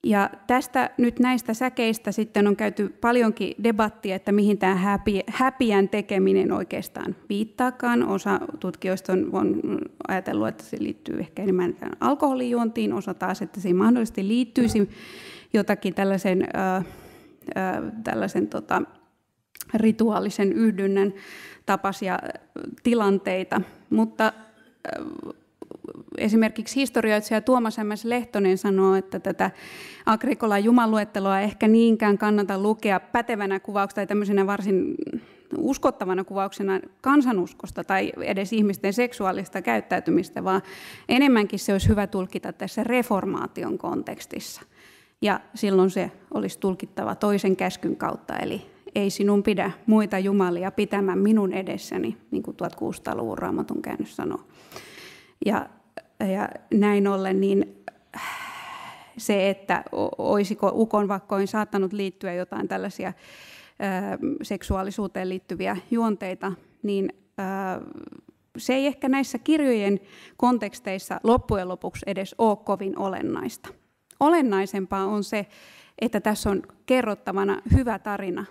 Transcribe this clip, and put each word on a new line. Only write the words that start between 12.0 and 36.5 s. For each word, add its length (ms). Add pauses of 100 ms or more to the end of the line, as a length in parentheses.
osa 200
taas, 280
että 180
se 140
mahdollisesti 540
liittyisi 640 (640)
jotakin 400
tällaisen, 480
ö, 360
ö, 1120 (120)
tällaisen, 440
tota, 340 (920)
rituaalisen 800
yhdynnän 600 (520)
tapaisia, 580
ö, 160 (440)
tilanteita. 800 (280)
Mutta, 440 (540)
ö, 180 (1120)
esimerkiksi 580
historioitsija 680
Tuomas 360
M 180
S 100
Lehtonen 520
sanoo, 380
että 240
tätä 320 (540)
Agrikolan 580
jumaluetteloa 760
ehkä 280
niinkään 500
kannata 420
lukea 400
pätevänä 600
kuvauksena 360
tai 120
tämmöisenä 400
varsin 480 (600)
uskottavana 640
kuvauksena 560 (220)